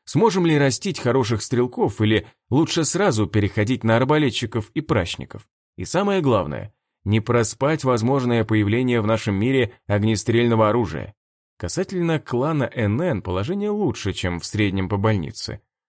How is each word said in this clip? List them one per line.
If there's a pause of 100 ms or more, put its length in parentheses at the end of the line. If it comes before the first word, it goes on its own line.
Сможем
ли
растить
хороших
стрелков
или (220)
лучше
сразу
переходить
на
арбалетчиков
и
прачников? (300)
И
самое
главное, (320)
не
проспать
возможное
появление
в
нашем
мире (140)
огнестрельного
оружия. (420)
Касательно
клана
Н
Н
положение
лучше,
чем
в
среднем
по
больнице. (280)